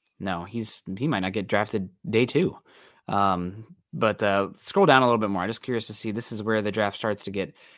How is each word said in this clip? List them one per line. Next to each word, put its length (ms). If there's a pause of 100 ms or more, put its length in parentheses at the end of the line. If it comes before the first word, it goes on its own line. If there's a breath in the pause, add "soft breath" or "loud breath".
(200)
No, 240
he's, 380 (160)
he 100
might 140
not 120
get 140
drafted 420 (180)
day 180
two. 320 (500 soft breath)
Um, 680 (180)
but, 280
uh, 360
scroll 280
down 160
a 40
little 140
bit 100
more. 120
I'm 80
just 140
curious 240
to 60
see, 180
this 200
is 120
where 180
the 100
draft 260
starts 260
to 80
get 220 (240 soft breath)